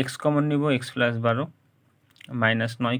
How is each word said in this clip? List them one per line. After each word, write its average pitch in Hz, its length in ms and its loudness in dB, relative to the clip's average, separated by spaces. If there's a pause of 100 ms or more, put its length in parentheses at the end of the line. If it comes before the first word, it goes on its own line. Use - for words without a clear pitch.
এক্স 131 120 -2 (100)
কমন 147 280 2
নিব, 143 120 0 (140)
এক্স 131 180 -6
প্লাস 120 180 2 (120)
বারো, 117 180 2 (960)
মাইনাস 113 320 2 (100)
নয় 120 160 0